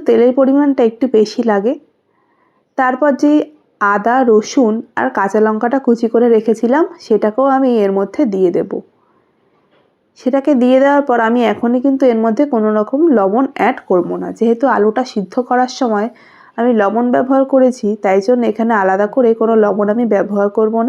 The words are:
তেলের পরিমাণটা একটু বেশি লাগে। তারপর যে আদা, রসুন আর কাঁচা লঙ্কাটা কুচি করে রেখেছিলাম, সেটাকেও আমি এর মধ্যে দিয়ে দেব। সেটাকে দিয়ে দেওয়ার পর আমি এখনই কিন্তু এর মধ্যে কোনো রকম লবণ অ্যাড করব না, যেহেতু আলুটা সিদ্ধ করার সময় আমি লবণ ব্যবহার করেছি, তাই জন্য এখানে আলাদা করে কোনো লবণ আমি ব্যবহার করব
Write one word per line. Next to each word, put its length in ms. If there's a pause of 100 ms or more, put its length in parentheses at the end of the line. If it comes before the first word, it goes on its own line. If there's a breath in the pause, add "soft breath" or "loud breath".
তেলের 320
পরিমাণটা 500
একটু 160 (120)
বেশি 260
লাগে। 300 (1040)
তারপর 340 (100)
যে 100 (500)
আদা, 420
রসুন 500 (220)
আর 120 (100)
কাঁচা 280
লঙ্কাটা 340
কুচি 280
করে 220
রেখেছিলাম, 540 (160)
সেটাকেও 480 (100)
আমি 120 (140)
এর 80
মধ্যে 340
দিয়ে 260
দেব। 200 (1500)
সেটাকে 360
দিয়ে 240
দেওয়ার 260
পর 120 (100)
আমি 120 (120)
এখনই 300
কিন্তু 240
এর 200
মধ্যে 180 (100)
কোনো 200
রকম 260 (180)
লবণ 280 (100)
অ্যাড 220 (120)
করব 200 (120)
না, 100
যেহেতু 360
আলুটা 440
সিদ্ধ 220 (160)
করার 300
সময় 280 (500 loud breath)
আমি 160
লবণ 380
ব্যবহার 340
করেছি, 420 (160)
তাই 180
জন্য 200 (100)
এখানে 300
আলাদা 260
করে 280
কোনো 180 (100)
লবণ 260
আমি 160
ব্যবহার 440
করব 260 (140)